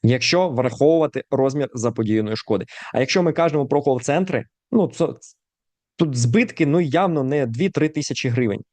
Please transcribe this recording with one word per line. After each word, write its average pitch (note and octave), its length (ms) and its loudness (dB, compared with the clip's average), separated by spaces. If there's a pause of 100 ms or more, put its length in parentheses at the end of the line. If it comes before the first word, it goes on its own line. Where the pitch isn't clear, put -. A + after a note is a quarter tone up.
Якщо C3 460 2
враховувати C3+ 800 2
розмір C3+ 440 0
заподіяної A2 640 -2
шкоди. G2 300 -4 (280)
А G#2+ 60 2
якщо F3+ 220 0
ми E3 100 2
кажемо D3+ 340 0
про C#3+ 160 0
кол-центри, C#3+ 600 -2 (260)
ну, G#3+ 180 2
це, - 200 -2 (880)
тут D3 200 0
збитки, C#3+ 500 2
ну, D#3 140 2
явно D#3+ 440 0
не C#3 220 0
дві-три D3+ 420 -2
тисячі C#3+ 400 -4
гривень. A#2 320 0 (120)